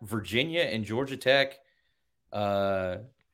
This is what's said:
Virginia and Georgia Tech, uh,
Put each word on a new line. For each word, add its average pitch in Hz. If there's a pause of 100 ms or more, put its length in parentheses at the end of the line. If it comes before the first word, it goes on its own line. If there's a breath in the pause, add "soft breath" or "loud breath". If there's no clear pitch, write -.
Virginia 113
and 110
Georgia 127
Tech, 135 (800)
uh, 98 (360)